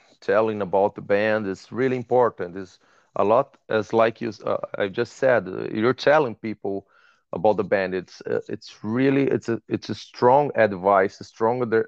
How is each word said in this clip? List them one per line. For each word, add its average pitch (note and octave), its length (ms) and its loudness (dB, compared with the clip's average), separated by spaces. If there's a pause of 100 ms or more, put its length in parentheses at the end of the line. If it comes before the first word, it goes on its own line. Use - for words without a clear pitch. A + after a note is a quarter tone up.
(220)
telling G#2+ 400 0
about G2 340 0
the - 60 -12
band G#2+ 460 0
is F#2+ 220 -10
really B2+ 280 -2
important. A2+ 580 0
It's F#2+ 240 -14 (380)
a G2 80 2
lot, A2+ 320 2 (100)
as A2 240 -2
like A2+ 300 2
you A#2 80 -6
s-, G#2 120 -14
uh, G#2 140 -4 (220)
I G#2 100 -2
just A#2 300 -6
said, A2+ 320 2
uh, F#2+ 240 -8
you're A#2 200 0
telling C#3 420 2
people G#2 520 -8 (460)
about F#2 240 2
the G#2 80 -2
band. F#2 280 -2
It's, F2+ 280 -8
uh, - 260 -4
it's - 380 -12
really, C3+ 380 2
it's A#2 260 -2
a, A2+ 180 -2
it's - 220 -6
a A2 60 -6
strong C3+ 600 2
advice, G2 640 2
stronger A#2+ 460 -2
than, A2 220 0